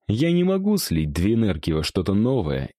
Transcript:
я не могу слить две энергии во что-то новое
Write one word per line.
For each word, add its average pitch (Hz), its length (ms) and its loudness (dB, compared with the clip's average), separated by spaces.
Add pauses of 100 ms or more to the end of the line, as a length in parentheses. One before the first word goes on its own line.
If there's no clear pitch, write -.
я 135 240 0
не 175 120 4
могу 190 340 0
слить 78 340 -2
две 87 220 2
энергии 98 380 0
во 78 120 0
что-то 95 300 -2
новое 98 640 -2